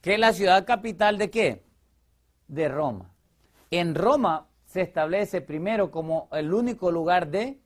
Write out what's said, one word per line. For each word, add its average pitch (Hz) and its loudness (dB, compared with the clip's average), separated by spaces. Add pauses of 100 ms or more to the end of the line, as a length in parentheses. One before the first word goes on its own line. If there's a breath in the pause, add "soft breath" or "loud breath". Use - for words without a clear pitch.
¿Qué 185 0
es 214 0
la 226 4
ciudad 190 4
capital 208 0
de 202 -2
qué? 180 -2 (800)
De 151 -2
Roma. 127 -6 (580 soft breath)
En 170 -2
Roma 196 2 (180)
se - -6
establece 175 -2
primero 185 -2
como 160 -4
el 156 -2
único 220 0
lugar 170 0
de 226 -6